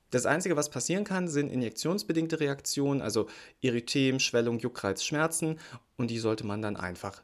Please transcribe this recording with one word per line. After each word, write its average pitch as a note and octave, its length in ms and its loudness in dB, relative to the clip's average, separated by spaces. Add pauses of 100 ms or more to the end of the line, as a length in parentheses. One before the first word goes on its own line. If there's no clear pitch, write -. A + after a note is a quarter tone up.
(120)
Das B2 140 2
Einzige, D#3 300 2
was D3 140 0
passieren E3+ 340 -2
kann, F#3 240 -2
sind C#3+ 240 0
injektionsbedingte D#3+ 880 -2
Reaktionen, C#3 600 0
also G#2+ 260 0 (340)
Erythem, C3 580 2
Schwellung, A#2 400 2
Juckreiz, G2+ 440 -2
Schmerzen. D#3+ 560 0 (380)
Und A#2+ 140 0
die A2+ 80 -2
sollte A2 260 0
man G#2 160 -2
dann G#2 160 -2
einfach - 460 -6